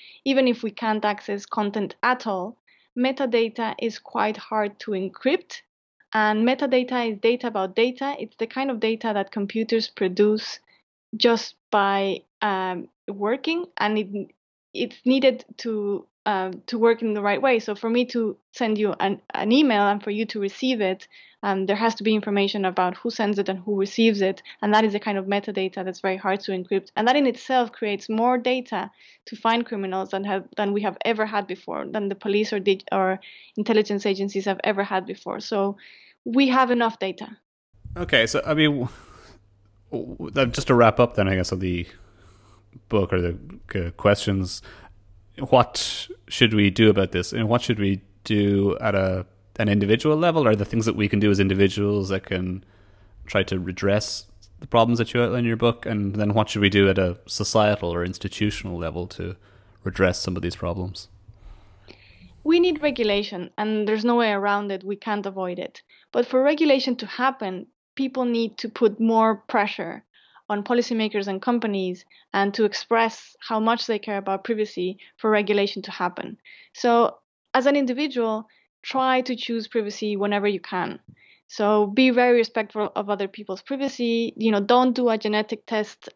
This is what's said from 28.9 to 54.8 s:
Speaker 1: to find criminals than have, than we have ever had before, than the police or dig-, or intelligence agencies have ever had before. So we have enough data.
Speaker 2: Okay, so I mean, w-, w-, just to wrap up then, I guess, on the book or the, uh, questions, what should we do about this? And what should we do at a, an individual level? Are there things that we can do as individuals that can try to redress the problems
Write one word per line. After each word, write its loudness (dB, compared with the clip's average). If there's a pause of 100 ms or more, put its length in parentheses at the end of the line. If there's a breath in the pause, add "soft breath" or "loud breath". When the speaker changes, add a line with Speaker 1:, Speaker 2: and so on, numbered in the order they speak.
Speaker 1:
to -16
find 0
criminals -6
than -4
have, -2 (120)
than 0
we -2
have -4
ever 0
had -4
before, -8
than -4
the -4
police 0
or -2
dig-, 0
or 0 (360 loud breath)
intelligence 0
agencies -2
have -2
ever 0
had -2
before. -10
So -2 (480 loud breath)
we 4
have 4
enough 0
data. -8 (580)
Speaker 2:
Okay, 2
so 0
I 0
mean, 2 (1040 loud breath)
w-, -8 (140)
w-, 2
just -4
to 6
wrap 8
up 4
then, 2
I 2
guess, -2
on -4
the -2 (1000 soft breath)
book 2
or 2
the, -2 (360)
uh, -2
questions, 0 (880 loud breath)
what 2 (200)
should 4
we 6
do 6
about 4
this? -4
And -2
what 4
should -2
we 0 (220)
do 2
at 0
a, 0 (300)
an 0
individual 4
level? 2
Are 4
there -2
things -2
that 0
we 2
can 2
do 6
as 4
individuals 2
that -2
can -6 (640 soft breath)
try 0
to -4
redress -2 (340)
the -16
problems 4